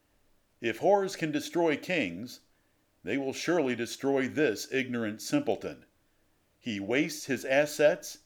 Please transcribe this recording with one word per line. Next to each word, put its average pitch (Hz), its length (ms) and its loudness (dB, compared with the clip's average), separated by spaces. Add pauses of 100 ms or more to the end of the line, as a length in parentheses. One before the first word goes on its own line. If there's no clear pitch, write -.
(600)
If 113 180 -2
whores 190 380 4
can 160 140 -2
destroy 151 440 0
kings, 127 680 -4 (600)
they 98 140 -2
will 135 160 -4
surely 147 420 2
destroy 131 520 0
this 113 440 0
ignorant 120 500 -2
simpleton. 95 640 -2 (760)
He 107 200 -4
wastes 123 460 0
his 131 200 -4
assets 147 800 2